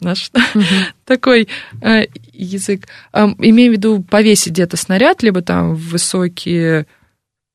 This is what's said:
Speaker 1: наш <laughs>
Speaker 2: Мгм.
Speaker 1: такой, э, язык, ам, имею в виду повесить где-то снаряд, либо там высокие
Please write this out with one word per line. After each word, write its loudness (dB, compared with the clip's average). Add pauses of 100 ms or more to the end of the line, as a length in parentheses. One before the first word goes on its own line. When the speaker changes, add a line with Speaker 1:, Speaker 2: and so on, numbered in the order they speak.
Speaker 1:
наш -6 (100)
<laughs> -4
Speaker 2:
Мгм. 2 (380)
Speaker 1:
такой, 2 (340)
э, 0 (260)
язык, -8 (240)
ам, 2
имею 6
в 2
виду 0
повесить 2
где-то -2
снаряд, 0
либо 0
там -2
высокие -4 (680)